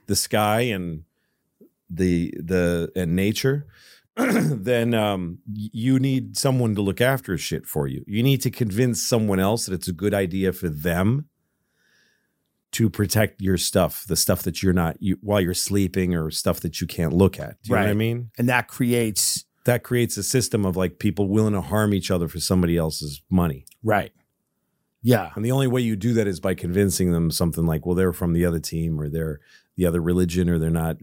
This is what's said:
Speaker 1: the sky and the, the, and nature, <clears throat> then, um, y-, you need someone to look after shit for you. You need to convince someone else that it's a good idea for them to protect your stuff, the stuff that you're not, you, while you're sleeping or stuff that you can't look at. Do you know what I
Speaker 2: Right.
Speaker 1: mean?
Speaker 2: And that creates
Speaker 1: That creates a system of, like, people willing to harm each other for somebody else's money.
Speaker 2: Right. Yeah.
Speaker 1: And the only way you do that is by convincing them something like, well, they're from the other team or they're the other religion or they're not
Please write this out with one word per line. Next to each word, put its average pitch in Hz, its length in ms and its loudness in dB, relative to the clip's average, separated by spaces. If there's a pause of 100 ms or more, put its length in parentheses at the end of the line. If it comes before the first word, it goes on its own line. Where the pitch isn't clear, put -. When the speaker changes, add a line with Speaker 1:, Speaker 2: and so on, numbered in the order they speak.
Speaker 1:
the 101 100 0
sky 107 460 0
and 90 420 -4 (840)
the, 87 500 0
the, 85 560 0
and 87 200 0
nature, 131 520 0 (240)
<clears throat> - 240 -20
then, 123 800 0
um, 98 520 0
y-, 104 280 -8
you 131 260 2
need 127 380 -2
someone 127 380 2
to 104 60 -2
look 98 200 0
after 127 360 0
shit - 280 -6
for 73 220 -4
you. 67 200 -8
You 110 160 0
need 135 200 2
to 123 80 -2
convince 117 500 -2
someone 107 380 2
else 107 260 0
that 95 80 -6
it's 85 160 -6
a 90 40 -2
good 101 200 -2
idea 95 400 0
for 87 160 -4
them 87 580 0 (1400)
to 113 180 2
protect 104 520 0
your 95 160 2
stuff, - 500 0
the 85 100 -2
stuff - 260 2
that - 180 -6
you're 92 120 2
not, 85 280 0
you, 92 200 -2
while 101 180 0
you're 90 140 0
sleeping 95 600 0
or 80 180 -2
stuff - 300 -2
that - 200 -6
you 85 60 -6
can't 80 260 -2
look 92 260 4
at. 67 240 -12
Do 104 60 -8
you 120 60 2
know 104 60 4
what - 60 2
I - 40 -
Speaker 2:
Right. 104 60 0
Speaker 1:
mean? 117 400 -4
Speaker 2:
And 120 100 0
that 123 220 0
creates 120 720 0 (220)
Speaker 1:
That 120 160 2
creates 120 340 -2
a 101 60 -6
system 113 420 0
of, 90 140 0
like, 92 220 -2
people 101 280 0
willing 107 260 2
to 95 80 -2
harm 104 300 0
each 98 200 0
other 85 160 0
for 85 120 -8
somebody 87 380 2
else's 76 540 -4
money. 85 340 0 (160)
Speaker 2:
Right. 107 300 0 (880)
Yeah. 110 340 2
Speaker 1:
And 107 80 -6
the 120 80 0
only 135 140 2
way 127 160 0
you 113 140 0
do 113 180 0
that 110 140 2
is 87 120 -2
by 95 140 0
convincing 90 580 2
them 82 200 2
something 82 340 0
like, 78 180 0
well, 87 120 0
they're 90 180 2
from 85 200 -2
the 85 120 2
other 85 140 0
team 82 420 -4
or 76 80 -6
they're 78 300 -6 (360)
the 90 120 2
other 85 160 2
religion 87 480 2
or 85 80 2
they're 80 100 0
not 82 340 0